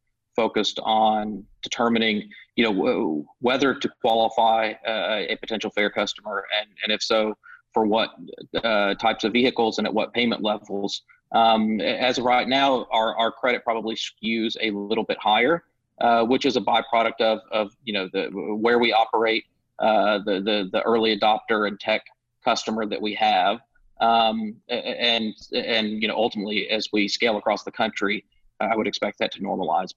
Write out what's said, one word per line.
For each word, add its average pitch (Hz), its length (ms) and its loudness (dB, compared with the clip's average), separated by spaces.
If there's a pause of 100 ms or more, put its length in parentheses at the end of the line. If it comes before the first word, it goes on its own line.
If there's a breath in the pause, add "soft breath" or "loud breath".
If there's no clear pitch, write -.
(360)
focused 110 460 0
on 107 640 0 (180)
determining, 113 680 0 (260 loud breath)
you 120 80 2
know, 110 100 0
w-, 92 520 -2 (160)
whether 131 340 2
to - 140 -4 (100)
qualify, 113 720 2 (160)
uh, 104 400 -2
a 110 140 -4
potential 110 280 -6
fair 104 200 0
customer, 101 560 -4 (140)
and, 107 100 -8 (120)
and 107 120 -2
if 104 100 -4
so, 107 340 0 (360 loud breath)
for 110 120 4
what, 107 260 0 (520)
uh, 101 320 2
types - 300 0
of 104 80 0
vehicles 120 440 2
and 107 80 0
at - 80 -2
what 107 200 -2
payment 120 280 0
levels. 101 600 -4 (300 soft breath)
Um, 110 480 4
as 120 360 0
of 123 60 -2
right 123 240 2
now, 135 440 0
our, 113 260 0
our 113 140 0
credit 120 320 -2
probably 113 320 -2
skews 110 680 -4
a 110 100 -2
little 101 320 -4
bit - 160 -4
higher, 120 460 2 (340)
uh, 117 240 4
which 127 220 2
is 127 100 2
a 123 60 2
byproduct 113 580 0
of, 110 200 2 (120)
of, 107 200 -2 (120)
you 107 100 -8
know, 95 180 -4
the, 95 200 -4
where 107 480 0
we 117 120 2
operate, 113 520 2 (360)
uh, 107 460 2
the, 98 160 -2
the, 104 300 0
the 110 100 0
early 110 360 2
adopter 107 500 2
and 98 120 -6
tech 107 240 -2 (400)
customer 110 420 -2
that 104 160 -6
we 104 120 -4
have. 104 460 2 (400)
Um, 113 560 2 (140)
a-, - 40 -4
a-, 113 280 -6
and, 117 320 0 (200)
and, 110 480 -2
you 110 60 -2
know, - 80 -2
ultimately, 107 540 -2
as 107 220 -2
we 104 160 2
scale 110 300 0
across 104 260 -2
the - 80 -10
country, 107 540 -4 (340)
I 110 160 0
would 107 100 0
expect 101 340 -6
that 107 140 -2
to - 60 -16
normalize. 92 580 -2